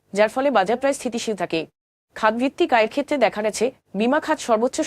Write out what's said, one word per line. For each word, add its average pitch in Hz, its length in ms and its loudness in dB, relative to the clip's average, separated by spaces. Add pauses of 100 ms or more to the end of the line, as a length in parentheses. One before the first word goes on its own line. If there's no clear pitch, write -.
(180)
যার 214 160 4
ফলে 269 240 0
বাজার 202 240 2
প্রায় 277 160 0
স্থিতিশীল 226 440 -6
থাকে। 165 180 -4 (560)
খাতভিত্তিক 240 600 0
আয়ের 220 160 2
ক্ষেত্রে 285 220 -2 (100)
দেখা 208 200 0
গেছে, 208 200 -2 (340)
বীমা 247 260 2
খাত 311 220 -2
সর্বোচ্চ 233 400 0